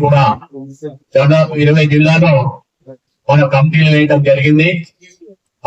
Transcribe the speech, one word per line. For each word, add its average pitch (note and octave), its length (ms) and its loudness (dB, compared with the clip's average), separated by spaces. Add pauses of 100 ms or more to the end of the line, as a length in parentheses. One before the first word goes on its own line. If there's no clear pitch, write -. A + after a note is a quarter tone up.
కూడా C#3+ 200 2 (920)
దాదాపు D3+ 360 2 (100)
ఇరవై D3+ 320 2
జిల్లాలో D#3+ 380 2 (960)
మన C#3+ 120 2 (140)
కమిటీలు D#3 400 0
వేయడం D3+ 340 0
జరిగింది. D3+ 420 0 (960)